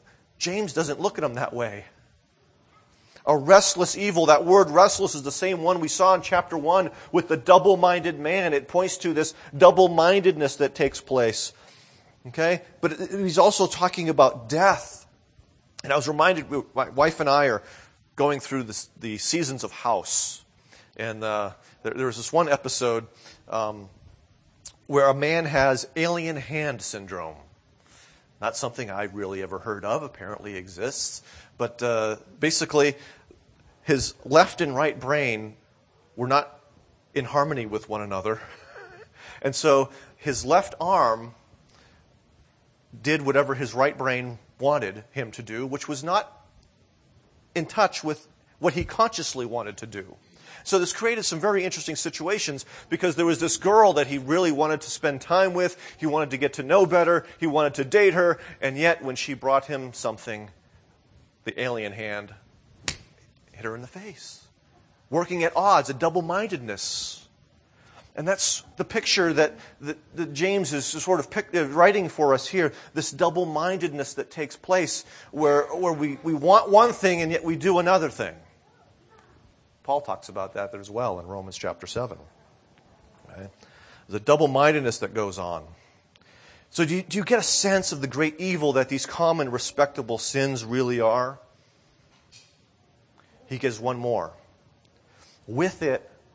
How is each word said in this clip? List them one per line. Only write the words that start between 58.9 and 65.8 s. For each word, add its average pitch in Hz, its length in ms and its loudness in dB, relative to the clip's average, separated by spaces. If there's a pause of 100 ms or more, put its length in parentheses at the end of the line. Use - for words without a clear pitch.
when 127 140 -8
she - 160 -8
brought 135 320 0
him 131 260 -8
something, 107 600 -10 (920)
the - 160 -8
alien 113 320 -6
hand 104 420 -10 (1160)
hit 110 140 -14
her 113 100 -10
in 120 60 -16
the 127 60 -18
face. - 600 -20 (600)
Working 170 340 -2
at 170 140 0
odds, 170 320 4